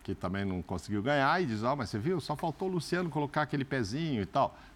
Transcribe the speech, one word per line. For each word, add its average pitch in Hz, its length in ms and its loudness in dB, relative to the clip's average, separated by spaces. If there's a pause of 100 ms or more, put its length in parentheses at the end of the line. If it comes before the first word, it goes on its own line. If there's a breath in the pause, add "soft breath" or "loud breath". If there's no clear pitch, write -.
Que 98 120 -2
também 95 300 0
não 92 160 0
conseguiu 98 420 -2
ganhar 147 380 4
e 180 40 0
diz, 110 200 0
"Ah, 131 100 2
mas 123 140 -2
você - 100 -2
viu? 160 220 0
Só - 160 -4
faltou 180 320 -2
o - 20 -2
Luciano 175 380 0
colocar 147 320 0
aquele 143 240 0
pezinho 131 560 0
e 95 40 0
tal." 131 300 2 (200 loud breath)